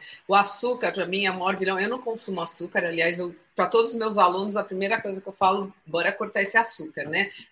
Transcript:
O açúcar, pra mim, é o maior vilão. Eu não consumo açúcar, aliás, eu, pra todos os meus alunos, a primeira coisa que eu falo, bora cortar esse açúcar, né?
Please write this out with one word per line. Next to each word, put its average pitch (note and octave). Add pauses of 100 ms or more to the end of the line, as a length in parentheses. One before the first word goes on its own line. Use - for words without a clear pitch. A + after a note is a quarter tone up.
(280)
O G3
açúcar, G3+
pra F3
mim, G3
é F#3+
o F#3
maior F#3
vilão. F#3
Eu G#3
não B3
consumo A3
açúcar, F3
aliás, E3+
eu, F3 (220)
pra F#3
todos A3+
os A#3
meus A3
alunos, G3
a G3+
primeira G3
coisa G3
que G3
eu F#3+
falo, G3 (140)
bora E3+
cortar G3
esse G3
açúcar, D#3
né? F#3 (200)